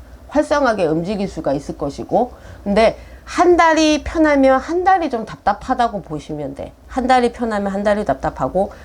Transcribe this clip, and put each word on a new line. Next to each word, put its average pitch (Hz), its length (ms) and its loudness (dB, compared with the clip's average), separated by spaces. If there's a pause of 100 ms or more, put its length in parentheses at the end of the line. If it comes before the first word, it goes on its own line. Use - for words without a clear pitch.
(300)
활성하게 269 560 0
움직일 175 420 -2
수가 156 260 -6
있을 143 240 -8
것이고, 160 540 -2 (320)
근데 202 320 2 (300)
한 349 320 4
달이 311 460 4
편하면 277 560 4
한 339 240 -4
달이 370 260 2
좀 226 160 -6
답답하다고 208 800 -2
보시면 151 520 -8
돼. - 180 -14 (140)
한 254 200 -4
달이 247 260 4
편하면 208 400 -4
한 202 100 -4
달이 208 220 0
답답하고, 156 680 -2 (140)